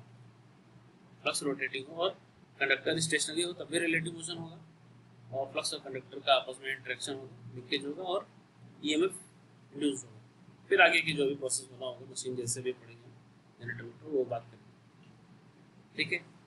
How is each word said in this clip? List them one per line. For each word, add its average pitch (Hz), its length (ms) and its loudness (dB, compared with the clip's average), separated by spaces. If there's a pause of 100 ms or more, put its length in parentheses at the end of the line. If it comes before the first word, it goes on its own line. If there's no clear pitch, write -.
(1200)
फ्लक्स 151 200 0
रोटेटिंग 135 440 -2
हो 160 80 -14
और 175 160 0 (500)
कंडक्टर 143 400 2
स्टेशनरी 160 420 2
हो 175 100 -2
तब 156 180 -10
भी 165 80 2
रिलेटिव 165 340 2
मोशन 165 260 -8
होगा 165 240 -10 (680)
और 135 200 -2
फ्लक्स 151 220 -2
और 143 60 -8
कंडक्टर 131 380 -10
का 139 160 8
आपस 127 280 2
में 135 80 -4
इंटरेक्शन 127 440 -4
होगा, - 400 -12
लिंकेज 139 300 -2
होगा 151 180 -6
और 185 240 -2 (580)
ईएमएफ़ 160 320 4 (580)
इंड्यूस 143 300 0
होगा। - 160 -20 (480)
फिर 196 120 8
आगे 165 200 10
की 160 120 2
जो 143 140 4
भी 143 80 2
प्रोसेस - 380 -4
होना 127 140 -8
होगा 123 240 -10
मशीन 127 260 -6
जैसे 123 260 -4
भी 127 100 0
पढ़ेंगे - 380 -14 (500)
जनरेटर 120 240 -8
मोटर 131 220 -16
वो 139 180 2
बात 117 180 -4
करेंगे। - 1500 -20
ठीक 156 160 0
है, 175 60 0 (280)